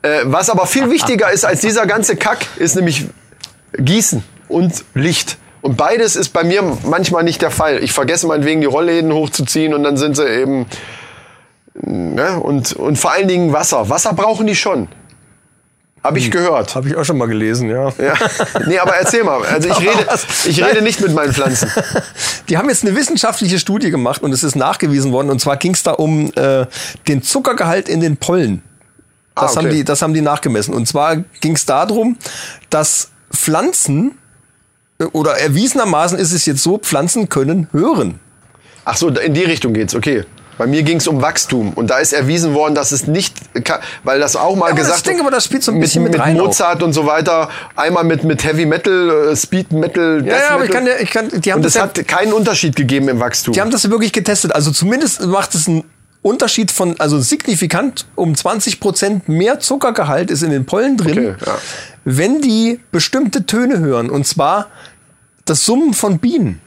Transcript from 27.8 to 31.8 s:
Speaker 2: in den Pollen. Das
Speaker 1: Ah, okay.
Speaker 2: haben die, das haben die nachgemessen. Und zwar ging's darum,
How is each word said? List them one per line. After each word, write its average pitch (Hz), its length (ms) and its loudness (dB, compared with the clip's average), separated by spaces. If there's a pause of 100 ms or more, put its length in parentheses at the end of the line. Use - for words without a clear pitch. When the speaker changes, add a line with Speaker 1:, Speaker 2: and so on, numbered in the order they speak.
Speaker 2:
in 165 140 0
den 156 160 0
Pollen. 131 440 0 (720)
Das 135 100 -2
Speaker 1:
Ah, - 20 2
okay. 131 100 0 (140)
Speaker 2:
haben - 40 -
die, 151 120 0
das 143 160 0
haben 156 120 0
die 156 80 2
nachgemessen. 143 520 0
Und 113 160 -2
zwar 151 260 0 (240)
ging's 156 260 0
darum, 214 520 0 (520)